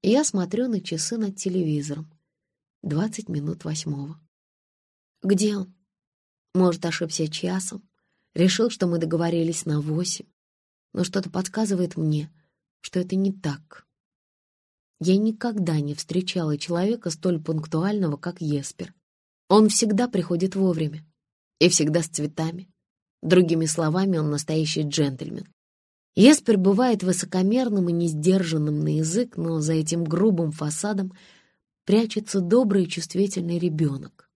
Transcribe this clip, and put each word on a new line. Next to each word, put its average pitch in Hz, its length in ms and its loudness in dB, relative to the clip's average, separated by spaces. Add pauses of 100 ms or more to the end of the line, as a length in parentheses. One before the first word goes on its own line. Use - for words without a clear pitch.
Я 247 220 4
смотрю 208 440 -2
на 208 120 -2
часы 170 360 -6
над 202 200 -4
телевизором. 156 720 -4 (720)
Двадцать 214 460 -4
минут 156 360 -6
восьмого. 156 560 -6 (1000)
Где 202 340 2
он? 190 180 -8 (800)
Может, 180 320 2
ошибся 160 420 -2
часом? 185 600 -6 (460)
Решил, 185 360 4
что 190 160 -2
мы 170 120 0
договорились 165 680 0
на 151 140 0
восемь. 156 460 -4 (680)
Но 180 100 0
что-то 190 260 -4
подсказывает 185 680 -2
мне, 156 360 -2 (480)
что - 200 -4
это 185 160 -4
не 196 160 0
так. - 560 -10 (1120)
Я 185 160 4
никогда 208 640 -2
не 143 140 -4
встречала 160 640 -4
человека 180 520 -2
столь 165 300 -2
пунктуального, 160 760 -2
как 175 240 -10
Еспер. 147 540 -6 (540)
Он 214 200 8
всегда 214 400 2
приходит 185 480 -2
вовремя 160 500 0 (540)
и 170 80 8
всегда 160 340 2
с - 60 -6
цветами. 160 600 -6 (540)
Другими 165 440 4
словами, 170 520 0
он 151 120 -2
настоящий 156 520 -2
джентльмен. 143 640 -4 (720)
Еспер 226 420 8
бывает 208 460 2
высокомерным 185 840 0
и 170 40 0
несдержанным 160 880 0
на 151 160 0
язык, 175 400 -2
но 165 240 -2
за 160 140 0
этим 160 280 0
грубым 170 480 2
фасадом 185 600 -4 (720)
прячется 214 560 0
добрый 196 440 4
и 160 40 -4
чувствительный 175 720 -4
ребенок. 156 760 -2